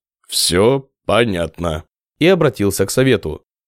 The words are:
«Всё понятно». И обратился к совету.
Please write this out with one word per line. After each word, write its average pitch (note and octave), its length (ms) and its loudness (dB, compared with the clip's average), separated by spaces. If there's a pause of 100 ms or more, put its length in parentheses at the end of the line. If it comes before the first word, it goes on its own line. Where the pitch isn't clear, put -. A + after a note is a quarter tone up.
(280)
«Всё A2+ 640 0 (160)
понятно». E2+ 760 -2 (360)
И D#3 80 2
обратился B2+ 580 0
к - 60 -4
совету. A#2+ 520 0 (240)